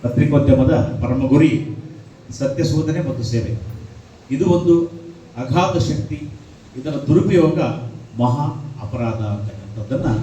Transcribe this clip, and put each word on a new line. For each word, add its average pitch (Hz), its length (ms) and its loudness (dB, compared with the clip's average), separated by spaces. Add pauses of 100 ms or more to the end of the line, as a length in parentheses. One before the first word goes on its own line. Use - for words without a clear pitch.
ಪತ್ರಿಕೋದ್ಯಮದ - 720 4 (280)
ಪರಮ 131 180 0 (120)
ಗುರಿ 151 180 6 (880)
ಸತ್ಯ 151 320 -2
ಶೋಧನೆ 156 380 0
ಮತ್ತು 127 240 -6
ಸೇವೆ. 117 200 -2 (840)
ಇದು 156 100 0 (100)
ಒಂದು 170 200 6 (680)
ಅಗಾಧ 180 320 2 (140)
ಶಕ್ತಿ. 143 300 -4 (600)
ಇದರ 143 160 -6 (140)
ದುರುಪಯೋಗ 160 500 4 (640)
ಮಹಾ 127 240 0 (400)
ಅಪರಾಧ 113 340 -4 (140)
ಅಂತಕ್ಕಂಥದ್ದನ್ನ - 760 -6 (140)